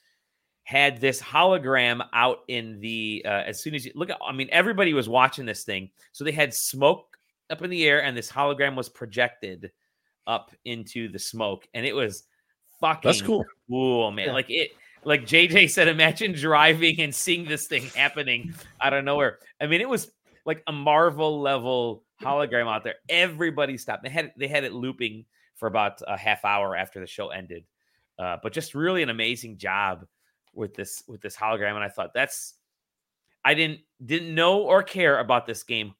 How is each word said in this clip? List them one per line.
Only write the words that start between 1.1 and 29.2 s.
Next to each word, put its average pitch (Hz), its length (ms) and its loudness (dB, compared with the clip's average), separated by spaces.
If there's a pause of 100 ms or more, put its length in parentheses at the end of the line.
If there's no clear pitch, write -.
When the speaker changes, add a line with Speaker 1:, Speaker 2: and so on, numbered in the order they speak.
Speaker 1:
hologram 135 920 2
out 123 360 2
in 113 320 -8
the, 110 460 -6
uh, 101 200 0
as - 160 -8
soon 156 120 -6
as 131 120 -6
you - 80 -14
look 180 160 -6
at, - 140 -8
I - 80 -6
mean, 131 200 -6
everybody 185 420 4
was 123 140 0
watching 127 380 4
this 110 180 -8
thing. 95 260 -6 (220)
So - 100 -12
they 151 100 -4
had 143 220 0
smoke - 640 0 (320)
up 160 140 -10
in 180 80 -6
the 165 180 2
air 147 160 4
and 131 120 -4
this 117 140 -8
hologram 139 460 0
was 127 120 -6
projected 101 840 -4 (540)
up 110 260 -4 (140)
into 117 420 -8
the 95 100 -12
smoke. 104 560 -6
And 117 120 -6
it 120 80 -4
was 113 300 -4 (540)
fucking 160 300 0
Speaker 2:
That's 151 140 2
cool. 202 220 0 (240)
Speaker 1:
cool, 123 440 2
man. 101 160 -4
Speaker 3:
Yeah. 131 60 -2
Speaker 1:
Like 131 160 -4
it, 151 220 -2 (320)
like 147 220 0
J 165 220 6
J 180 180 8
said, 165 220 4
imagine 160 440 2
driving 160 680 4
and 151 140 -2
seeing 175 320 -2
this 151 200 -6
thing 131 180 -4 (120)
happening 135 560 0 (300)
out 135 100 2
of 139 100 0
nowhere. 139 360 0 (220)
I 147 60 -2
mean, 160 140 2
it 240 80 -2
was 247 240 -4 (320)
like 156 240 -4
a 160 40 -4
Marvel 151 680 2
level 127 640 0 (180)
hologram 123 500 0
out 110 120 -4
there. 117 120 -8 (120)
Everybody 156 720 0
stopped. - 260 -8
They 131 60 -12
had, 151 260 -6
they 135 100 -6
had 143 160 0
it 120 100 -6
looping 120 520 -6 (320)
for 117 100 -4
about 104 400 0
a 101 120 -4
half 104 260 0
hour 101 320 0
after 95 240 -6
the 92 60 -12
show - 240 -10
ended. 87 340 -14 (540)
Uh, 90 240 -6
but 107 100 -6
just 160 220 -8
really 170 280 0
an 139 80 -2
amazing 113 460 -4